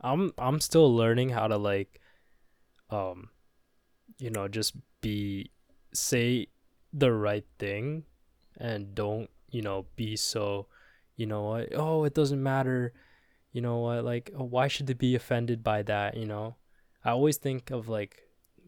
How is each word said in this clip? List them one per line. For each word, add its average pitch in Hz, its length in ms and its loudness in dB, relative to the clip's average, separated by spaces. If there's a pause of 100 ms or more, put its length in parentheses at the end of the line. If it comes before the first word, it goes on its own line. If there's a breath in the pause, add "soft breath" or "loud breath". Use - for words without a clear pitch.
I'm, 160 380 0
I'm 139 220 0
still 151 340 8
learning 117 360 4
how 110 180 0
to, 107 80 2
like, 101 440 0 (920)
um, 92 400 -6 (880)
you 120 120 -6
know, 101 180 -4
just 104 260 -2 (260)
be, 101 500 -4 (420)
say 120 560 0 (440)
the 139 200 4
right 107 340 0 (120)
thing 113 460 -4 (540)
and 104 360 -6
don't, 107 360 -4 (200)
you 117 120 -4
know, 98 240 -4 (100)
be 107 200 -4
so, 101 500 -2 (500 soft breath)
you 113 100 -4
know, 104 240 -2
like, 117 240 -4
"Oh, 156 300 2
it 143 100 0
doesn't 143 280 2
matter." 127 500 2 (600 soft breath)
You 120 100 -4
know 120 160 0
what, 117 260 0
like, 120 320 -4
"Oh, 135 80 -4
why 127 240 2
should 139 180 -4
they 131 80 0
be 127 200 4
offended 117 480 0
by 107 220 2
that?" 104 320 0
You 113 100 -6
know? 107 300 -6 (480)
I 117 60 0
always 143 280 4
think 131 320 -4
of, 117 180 -6
like, 107 400 -6 (400)